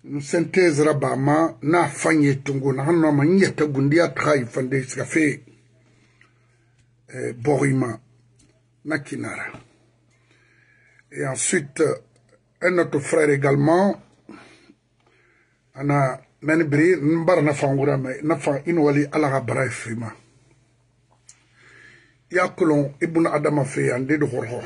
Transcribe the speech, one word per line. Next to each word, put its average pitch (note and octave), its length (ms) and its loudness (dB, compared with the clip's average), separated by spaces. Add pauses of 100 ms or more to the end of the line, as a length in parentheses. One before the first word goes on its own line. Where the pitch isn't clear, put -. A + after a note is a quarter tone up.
Une C#3+ 160 -8
synthèse E3 600 2
rabama C#3+ 800 2
na D#3+ 260 2
fanye C#3+ 540 2
tungo C3+ 300 -2
na C3+ 120 -2
hanno D#3+ 280 4
ma C#3+ 120 4
nyeta E3 420 2
gundi C#3+ 340 2
atra D3+ 360 0
ifande C3 460 -4
sika C3+ 220 -8
fe, D3 400 -2 (1600)
eh, B2 260 -10
borima C3 640 -2 (840)
na D#3 140 -6
kinara. A#2+ 540 -12 (1600)
Et C#3+ 120 -6
ensuite, C#3+ 560 -2 (800)
un F3+ 160 2
autre D3+ 200 -2
frère D3+ 300 0
également, C#3+ 720 2 (1700)
ana C#3 460 0 (200)
menbri D#3+ 560 2
mbar D#3+ 460 2
na D3 100 2
fangura C#3 460 0
me C3 240 -8
na D3+ 140 0
fa D3 300 -4
inwali D3 460 2
ala D3+ 160 0
ga C3+ 120 0
bara B2 260 -2
ifima. A2+ 460 -10 (2250)
Ya F#3 180 0
kulon D3 520 0
Ibn E3 260 0
Adam D3 320 0
a C3+ 80 0
fait C#3 260 -2
un B2+ 80 -4
de C#3 240 0
horho. A#2 420 -6